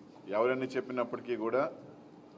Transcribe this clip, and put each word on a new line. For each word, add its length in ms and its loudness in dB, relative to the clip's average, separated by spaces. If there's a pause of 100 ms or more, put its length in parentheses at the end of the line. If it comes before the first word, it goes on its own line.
(360)
ఎవరన్నీ 380 4
చెప్పినప్పటికీ 680 -2
కూడా 180 4 (760)